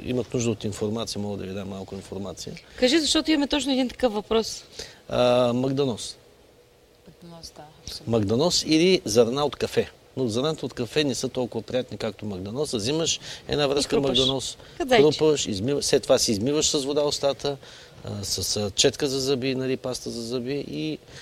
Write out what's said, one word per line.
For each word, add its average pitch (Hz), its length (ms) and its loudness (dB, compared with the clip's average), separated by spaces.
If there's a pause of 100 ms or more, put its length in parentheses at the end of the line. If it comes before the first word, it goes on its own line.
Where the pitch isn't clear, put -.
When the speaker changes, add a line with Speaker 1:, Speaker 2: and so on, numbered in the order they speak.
Speaker 1:
имат 123 300 -4
нужда 120 160 0
от 107 140 -4
информация, 107 580 -4
мога 101 140 -6
да 95 80 -8
ви 95 100 -8
дам 98 140 -8
малко 98 260 -10
информация. 98 600 -10 (220)
Speaker 2:
Кажи, 254 240 4
защото 311 300 0
имаме 285 160 2
точно 277 260 -2
един 254 160 2
такъв 226 240 0
въпрос. 214 520 -2 (440)
Speaker 1:
А, 123 440 4
магданоз. 131 640 0 (1080)
Speaker 3:
Магданоз, 170 340 -18
да, 156 60 -18 (240)
абсолютно. - 260 -10
Speaker 1:
Магданоз 117 540 2
или 165 380 4
зърна 117 400 4
от 143 120 -2
кафе. - 340 0 (260)
Но 131 120 0
зърната 135 380 -2
от 120 80 -8
кафе 139 300 0
не 135 100 0
са 127 140 -4
толкова 117 340 -4
приятни, 120 360 -6
както 104 280 -6
магданоз. 104 460 -6
Взимаш 139 480 0 (280)
една 143 160 2
Speaker 2:
И - 20 4
Speaker 1:
връзка 139 300 2
Speaker 2:
хрупаш. 135 220 2
Speaker 1:
магданоз, 131 380 0 (220)
Speaker 2:
Като 311 100 -4
зайче. 240 140 8 (160)
Speaker 1:
хрупаш, 151 280 4
измива-, 120 360 -2
след - 200 4
това 131 160 6
си - 140 2
измиваш 135 360 2
с - 160 0
вода 147 200 0
устата, 139 520 0 (480)
а, 104 60 -8 (140)
с, - 320 -2
а, 104 140 -2
четка - 360 2
за 135 140 -2
зъби, 131 340 0
нали, 131 220 -2
паста 123 340 -8
за 117 120 -8
зъби 123 480 -6
и, 151 280 -6 (240)